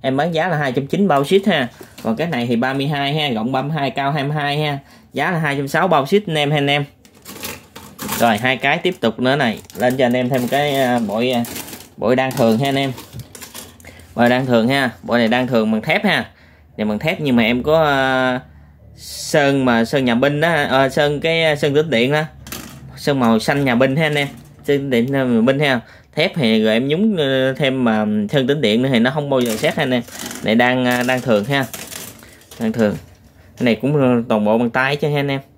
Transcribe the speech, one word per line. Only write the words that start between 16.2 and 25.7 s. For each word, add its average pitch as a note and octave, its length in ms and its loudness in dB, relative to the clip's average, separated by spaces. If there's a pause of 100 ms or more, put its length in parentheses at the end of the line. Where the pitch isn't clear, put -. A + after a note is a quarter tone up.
Này G#2+ 80 -2
bằng G#2+ 140 -2
thép E3 220 -4
nhưng C#3 160 0
mà A#2 60 4
em A#2+ 200 0
có, D#3 220 2
à, C3 560 0 (560)
sơn - 680 0
mà A#2 200 4
sơn C3+ 200 0
nhà A#2+ 100 2
binh C#3+ 260 2
đó, E3 120 2
à, C3+ 360 2
sơn D3 320 0
cái, E3 240 0
à, D#3 120 2
sơn C#3+ 180 0
tĩnh D#3 160 2
điện B2 220 2
đó. D3+ 100 0 (760)
Sơn C#3 240 0
màu A2+ 180 4
xanh C#3+ 260 0
nhà B2+ 100 2
binh C3 220 2
ha D#3+ 100 2
anh D3+ 80 -2
em. C#3+ 140 -2 (360)
Sơn C#3+ 140 2
tĩnh C#3 120 -4
điện B2 220 0
nhà C3+ 120 0
binh B2 340 2
ha, C3+ 220 2 (360)